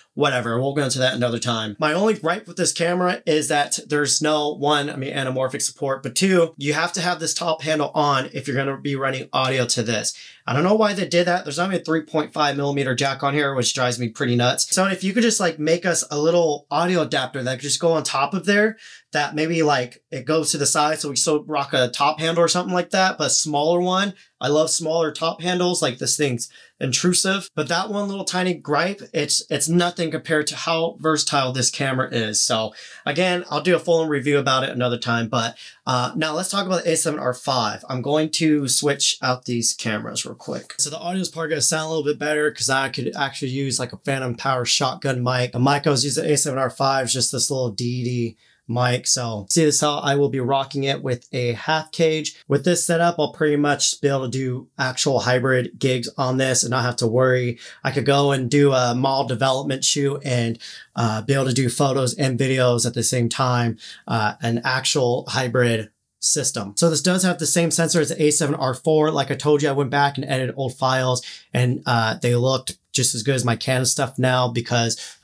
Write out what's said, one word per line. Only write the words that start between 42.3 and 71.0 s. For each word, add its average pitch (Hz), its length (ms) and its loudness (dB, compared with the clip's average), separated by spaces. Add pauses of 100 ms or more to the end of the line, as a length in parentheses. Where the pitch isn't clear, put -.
'cause 143 200 -4
I 135 180 0
could 131 260 -6
actually 135 360 -4
use, 135 280 -2
like, 123 140 -6
a - 60 -16
phantom 131 360 -4
power 127 300 -2
shotgun 131 580 -2
mic. 123 300 0
The 120 80 -2
mic 143 260 2
I 156 40 2
was 139 140 2
using, 143 200 -2
A 151 140 2
seven 135 200 -2
R 131 120 0
five, 135 360 0
is 117 60 -2
just 127 200 0
this 127 180 0
little 127 220 -2
D 123 320 -4
D 120 320 -2 (320)
mic. 123 360 0
So 113 460 -2
see 165 140 4
this, 147 160 4
how 147 180 0
I 143 160 0
will 143 140 4
be 135 100 -2
rocking 135 460 -2
it 139 180 -2
with 127 300 -4
a 123 220 -2
half 156 360 -2
cage. 156 460 0 (100)
With 143 180 2
this 175 220 2
setup, 170 320 2
I'll 151 140 0
pretty 151 240 2
much 147 440 0
be 147 60 2
able 135 200 0
to - 40 -4
do 131 380 -4 (100)
actual 127 400 0
hybrid 127 600 0
gigs 127 360 0
on 131 200 0
this 131 260 2
and - 80 -2
not 123 140 0
have 120 140 -2
to 120 100 2
worry. 123 500 2 (240)
I 135 80 -2
could 123 160 -2
go 143 240 4
and 131 180 0
do 143 220 6
a 123 240 2
mall 135 320 0
development 131 580 0
shoot 143 400 0
and, 120 320 0 (380)
uh, 110 280 0
be 135 120 0
able 135 120 2
to 127 60 0
do 127 160 2
photos 135 460 0
and 131 240 0
videos 127 480 2
at 117 80 -4
the 120 80 -2
same 120 260 2
time, 120 480 0 (300)
uh, 107 340 0
an 117 220 0
actual 131 680 0
hybrid 120 600 0 (300)
system. 107 560 -2
So 170 140 4
this 143 120 0
does 180 220 2
have 175 140 2
the 156 80 -2
same 170 260 2
sensor 165 280 2
as 143 100 0
the - 120 -2
A 151 80 6
seven 147 240 2
R 131 200 -2
four. 156 360 4
Like 143 220 0
I - 20 -2
told 147 280 2
you, 151 60 2
I 139 40 2
went 135 180 0
back 143 260 2
and 127 80 -4
edited 131 320 -2
old 131 220 -6
files 127 440 0 (300)